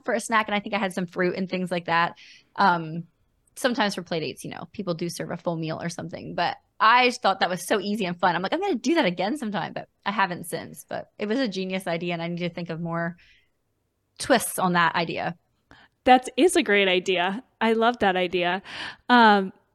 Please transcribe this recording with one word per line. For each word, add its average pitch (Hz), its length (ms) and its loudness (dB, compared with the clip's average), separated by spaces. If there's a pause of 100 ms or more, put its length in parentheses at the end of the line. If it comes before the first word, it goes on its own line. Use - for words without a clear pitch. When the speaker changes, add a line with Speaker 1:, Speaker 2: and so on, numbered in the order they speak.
Speaker 1:
for 247 80 -2
a 220 80 0
snack. 220 280 0
And 208 60 -2
I 202 60 0
think 208 140 -8
I 202 40 0
had 190 140 -2
some 185 140 -4
fruit 180 300 -2
and 190 120 -4
things 185 220 -4
like 175 160 -4
that. 170 320 0 (380)
Um, 170 480 2 (520)
sometimes 220 380 0
for 185 80 -8
play 170 180 -6
dates, - 240 -8
you 151 60 -10
know, - 220 -12
people 190 220 -6
do 170 140 -6
serve 165 220 -8
a 170 80 -6
full 170 180 -4
meal 156 240 -6
or 170 80 -6
something, 165 460 -12
but 175 220 -2 (240)
I 247 320 6
thought 196 280 0
that 185 80 2
was 175 180 -4
so 220 140 0
easy 202 260 -4
and 175 120 -6
fun. 180 160 2
I'm 175 80 -2
like, 190 100 -2
"I'm 320 80 -2
gonna 392 140 -2
do 254 220 0
that 269 100 2
again 185 320 -2
sometime," 185 340 -6
but - 160 -10 (160)
I 202 60 -2
haven't 185 380 -2
since. - 400 -10
But - 280 -10
it 208 120 -6
was 220 100 0
a 269 80 0
genius 190 400 -6
idea, 175 260 -4
and 165 80 -4
I 170 60 -6
need 175 140 -6
to 175 100 -4
think 170 200 -10
of 160 100 -8
more 170 360 -4 (1000)
twists - 400 0
on 185 140 0
that 170 240 4
idea. 165 400 -4 (680)
Speaker 2:
That 254 320 6
is 339 200 4
a 302 60 4
great 202 260 4
idea. 185 560 0 (160)
I 226 140 2
love 226 260 2
that 190 160 4
idea. 180 460 0 (460)
Um, 214 440 8 (220)